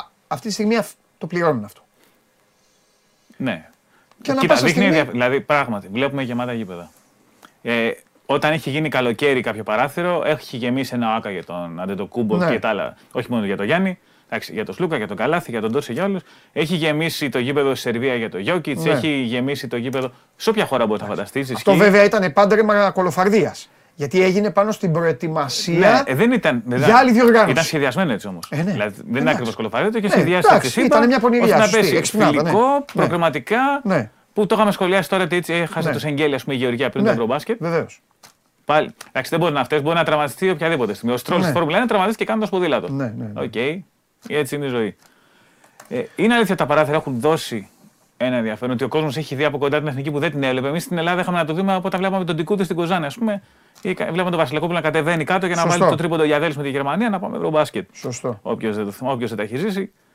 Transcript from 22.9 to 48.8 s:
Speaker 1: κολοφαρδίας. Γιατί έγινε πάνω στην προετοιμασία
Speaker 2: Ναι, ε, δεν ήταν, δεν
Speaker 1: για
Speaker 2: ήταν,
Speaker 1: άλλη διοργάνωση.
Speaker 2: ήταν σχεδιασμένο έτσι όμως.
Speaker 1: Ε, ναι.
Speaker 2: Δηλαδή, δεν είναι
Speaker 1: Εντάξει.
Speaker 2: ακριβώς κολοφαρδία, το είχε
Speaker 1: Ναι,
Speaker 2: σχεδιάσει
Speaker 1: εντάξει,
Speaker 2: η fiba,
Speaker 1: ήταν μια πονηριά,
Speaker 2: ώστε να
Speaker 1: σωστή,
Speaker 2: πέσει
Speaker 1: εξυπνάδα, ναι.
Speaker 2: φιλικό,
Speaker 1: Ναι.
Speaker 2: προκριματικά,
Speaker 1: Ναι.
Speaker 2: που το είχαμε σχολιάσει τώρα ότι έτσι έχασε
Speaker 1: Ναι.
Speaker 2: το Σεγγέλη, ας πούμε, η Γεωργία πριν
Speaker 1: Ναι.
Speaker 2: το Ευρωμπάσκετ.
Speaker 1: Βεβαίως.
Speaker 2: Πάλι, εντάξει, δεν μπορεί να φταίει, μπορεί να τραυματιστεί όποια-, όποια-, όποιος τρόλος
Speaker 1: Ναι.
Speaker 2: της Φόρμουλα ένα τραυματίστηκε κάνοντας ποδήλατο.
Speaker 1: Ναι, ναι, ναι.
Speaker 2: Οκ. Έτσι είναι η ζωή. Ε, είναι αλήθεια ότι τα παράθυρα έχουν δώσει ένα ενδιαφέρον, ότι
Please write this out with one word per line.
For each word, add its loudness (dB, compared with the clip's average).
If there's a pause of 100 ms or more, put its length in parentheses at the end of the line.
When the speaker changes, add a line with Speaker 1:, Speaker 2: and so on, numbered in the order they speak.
Speaker 1:
κολοφαρδίας. 0 (240)
Γιατί 0
έγινε 4
πάνω 2
στην -2
προετοιμασία -2
Speaker 2:
Ναι, 4
ε, 0
δεν 4
ήταν, 2
δεν 0
Speaker 1:
για 4
Speaker 2:
ήταν, 10
Speaker 1:
άλλη 6
διοργάνωση. 6
Speaker 2:
ήταν 2
σχεδιασμένο 0
έτσι -6
όμως. -10
Speaker 1:
Ε, -4
ναι. - (100)
Speaker 2:
Δηλαδή, -2
δεν -16
είναι -2
Speaker 1:
Εντάξει. 2
Speaker 2:
ακριβώς -2
κολοφαρδία, -2
το -2
είχε -2
Speaker 1:
Ναι, 0
Speaker 2:
σχεδιάσει 4
Speaker 1:
εντάξει, 4
Speaker 2:
η 4
fiba, 4
Speaker 1:
ήταν 6
μια 4
πονηριά, 4
Speaker 2:
ώστε 4
να 6
Speaker 1:
σωστή, 4
Speaker 2:
πέσει 4
Speaker 1:
εξυπνάδα, 2
ναι. 2 (100)
Speaker 2:
φιλικό, 2
Speaker 1:
Ναι. 0 (100)
Speaker 2:
προκριματικά, 0
Speaker 1:
Ναι. 0 (220)
Speaker 2:
που 0
το 2
είχαμε 2
σχολιάσει 0
τώρα 2
ότι 0
έτσι -2
έχασε -2
Speaker 1:
Ναι. 0
Speaker 2:
το -4
Σεγγέλη, 0
ας -2
πούμε, -4
η -2
Γεωργία 0
πριν -2
Speaker 1:
Ναι. 4
Speaker 2:
το 4
Ευρωμπάσκετ. -2
Speaker 1:
Βεβαίως. -4 (600)
Speaker 2:
Πάλι, 0 (140)
εντάξει, -6
δεν 0
μπορεί 2
να 0
φταίει, 0
μπορεί 0
να 2
τραυματιστεί 0
όποια-, 0
όποια-, 0
όποιος -2
τρόλος 0
Speaker 1:
Ναι. 0
Speaker 2:
της 2
Φόρμουλα 2
ένα 2
τραυματίστηκε 0
κάνοντας -2
ποδήλατο. -2
Speaker 1:
Ναι, -4
ναι, -8
ναι. -8
Speaker 2:
Οκ. -8 (760)
Έτσι -4
είναι -6
η -4
ζωή. -2 (920)
Ε, -6 (140)
είναι 2
αλήθεια 2
ότι 0
τα -2
παράθυρα 2
έχουν -4
δώσει -2 (480)
ένα -2
ενδιαφέρον, -4
ότι -4